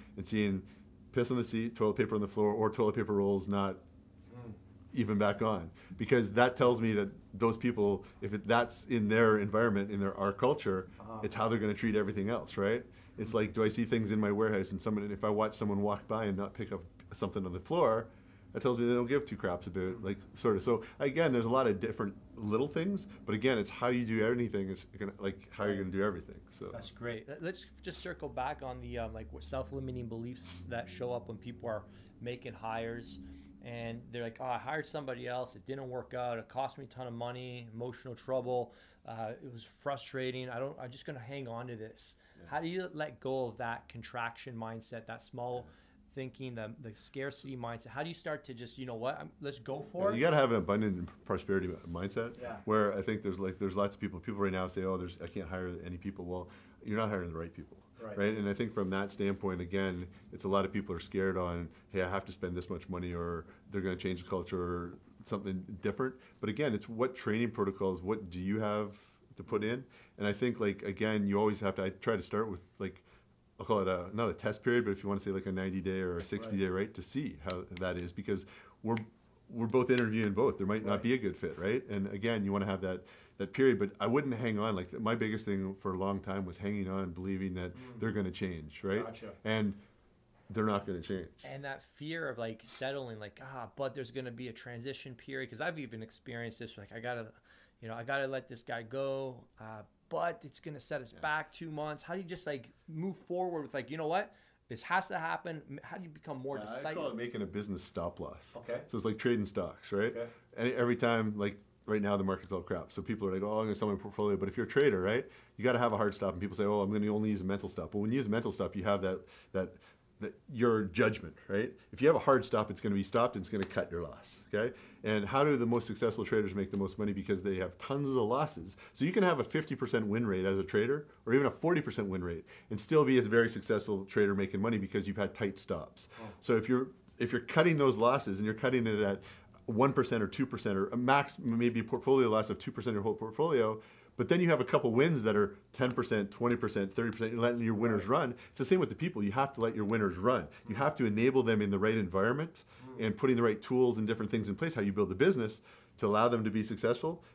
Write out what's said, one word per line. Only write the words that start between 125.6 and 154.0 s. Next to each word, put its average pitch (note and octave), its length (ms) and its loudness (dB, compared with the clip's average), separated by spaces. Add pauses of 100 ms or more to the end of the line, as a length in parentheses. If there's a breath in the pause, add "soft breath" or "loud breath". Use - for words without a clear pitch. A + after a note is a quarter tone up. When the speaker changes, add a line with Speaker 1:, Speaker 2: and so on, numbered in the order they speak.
Speaker 1:
most A#2 220 2
successful A2 380 0
traders G2+ 300 2
make F#2+ 160 -2
the G2+ 60 -2
most F#2+ 200 -2
money? G#2 160 0
Because F#2+ 300 -2
they G2 140 0
have F#2 200 -4
tons C#3 320 -2
of C3+ 60 2
losses. A#2 600 0 (180 loud breath)
So C3 120 0
you F3 80 2
can G#3 100 6
have E3+ 160 6
a A#2 60 4
fifty - 300 -2
percent A2+ 320 2
win A2+ 180 2
rate F#2+ 180 2
as G2 140 4
a G2 60 2
trader A#2+ 420 2 (200 loud breath)
or A2+ 100 0
even C#3+ 100 6
a B2+ 60 4
forty E3 300 2
percent G#2+ 280 -2
win F#2 140 -2
rate E2+ 220 -4 (240 loud breath)
and G#2+ 120 -4
still D3+ 240 6
be B2+ 120 6
a A#2+ 40 8
very A2+ 260 6
successful G#2 580 0
trader G2+ 300 4
making G2 240 0
money A2+ 200 2
because G2 280 -2
you've G2+ 100 -2
had G2+ 180 0
tight G2 220 -2
stops. - 520 -6 (120 loud breath)
Speaker 2:
Oh. A2+ 40 -12 (160 loud breath)
Speaker 1:
So A#2 160 4
if A2 100 0
you're, B2+ 200 4 (300)
if A#2 140 0
you're A#2+ 100 2
cutting E3 360 4
those C3 180 6
losses A#2 420 4
and G#2 80 0
you're G#2+ 100 0
cutting B2+ 320 2
it G#2+ 120 2
at G2 220 2 (460 loud breath)
one B2 260 4
percent A#2 300 2
or F#2+ 40 0
two C3+ 200 -2
percent G#2 320 -2
or G2 80 2
a A#2 100 -2
max, C3+ 400 4
maybe A#2 440 2
a - 20 2
portfolio C3 440 4
loss G#2+ 220 4
of G2 80 -2
two - 140 -8
percent A#2 200 -2
of G#2+ 40 2
your G2+ 80 0
whole G#2+ 100 2
portfolio, A2 640 2 (360 loud breath)
but - 140 0
then F3 100 6
you F3 100 6
have D3 120 6
a A#2+ 40 2
couple B2+ 280 4
wins C#3 300 6
that G#2+ 120 6
are G2+ 220 4 (160)
ten B2+ 180 2
percent, A2 400 0
twenty A#2+ 240 2
percent, G#2 360 0
thirty A#2 200 0
percent, A2+ 220 -2
you're A#2 80 0
letting A#2+ 200 4
your A2+ 140 4
winners G#2 320 2
Speaker 2:
Right. C3+ 140 4
Speaker 1:
run. A#2+ 140 0 (140 loud breath)
It's - 100 -8
the C3 60 2
same F#3 140 6
with F#3 100 2
the A#2+ 60 -6
people. D#3+ 260 -2
You G2+ 120 2
have C#3 200 2
to A2+ 80 -2
let A2+ 140 2
your G#2 100 0
winners G2+ 320 2
run. G2 300 2 (200 loud breath)
You G#2+ 80 -2
Speaker 2:
Mm. A2 40 -2
Speaker 1:
have C#3+ 160 2
to B2+ 100 2
enable A#2+ 380 4
them A2 180 4
in G#2 80 2
the G2 100 2
right A2 160 4
environment A2 680 0 (340 loud breath)
Speaker 2:
Mm. A2 100 0
Speaker 1:
and G#2 100 0
putting C3 180 6
the A#2 80 4
right A2 180 4
tools B2 360 4
and A2 100 0